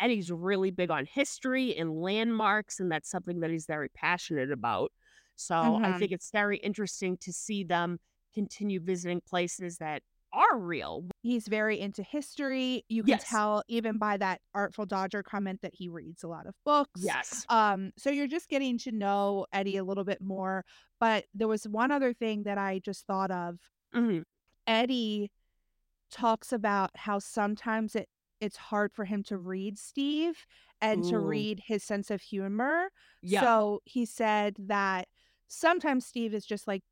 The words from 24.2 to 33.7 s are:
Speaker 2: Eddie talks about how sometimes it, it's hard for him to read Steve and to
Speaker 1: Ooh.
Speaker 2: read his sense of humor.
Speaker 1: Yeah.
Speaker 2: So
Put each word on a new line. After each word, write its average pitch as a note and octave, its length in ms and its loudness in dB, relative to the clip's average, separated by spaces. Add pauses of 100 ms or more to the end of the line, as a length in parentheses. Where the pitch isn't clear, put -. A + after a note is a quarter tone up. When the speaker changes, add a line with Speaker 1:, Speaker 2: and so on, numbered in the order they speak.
Speaker 2:
Eddie A3+ 640 2 (800)
talks A3+ 420 0
about G3+ 440 2
how G#3 240 -2
sometimes G#3+ 760 -2
it, G#3+ 120 -4 (320)
it's G#3 160 -4
hard G#3 360 0
for G#3+ 140 -4
him G3+ 180 -2
to G3+ 140 -4
read F#3+ 400 -6
Steve D4+ 680 -2 (340)
and G#3+ 240 2
to F3 140 2
Speaker 1:
Ooh. - 20 -
Speaker 2:
read D#3+ 460 -2
his G#3+ 180 -2
sense G3+ 260 -4
of G3+ 120 -4
humor. A#3+ 680 -2 (320)
Speaker 1:
Yeah. G3+ 240 4
Speaker 2:
So G#3+ 400 4